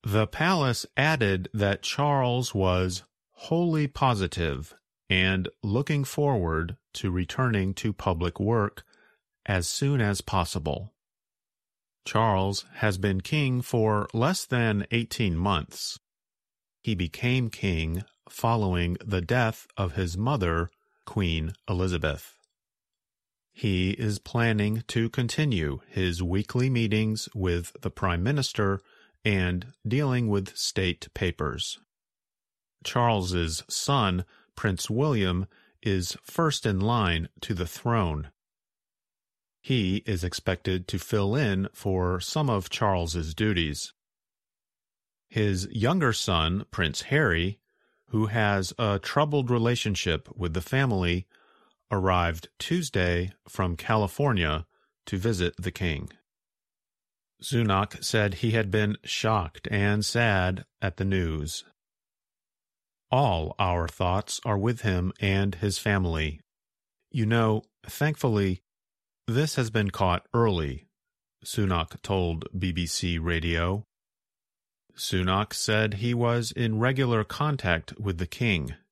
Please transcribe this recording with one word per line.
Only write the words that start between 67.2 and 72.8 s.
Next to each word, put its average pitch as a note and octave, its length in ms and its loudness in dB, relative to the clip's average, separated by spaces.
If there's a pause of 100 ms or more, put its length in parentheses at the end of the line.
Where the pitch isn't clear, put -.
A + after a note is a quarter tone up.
know, A2 380 2 (200)
thankfully, G#2+ 800 0 (640)
this C#3 300 0
has A#2+ 120 0
been G#2+ 220 0
caught F2+ 420 0
early," F2 540 0 (580)
Sunak F#2 560 -2
told F2 480 0 (100)
B F#2 140 0
B E2+ 140 -2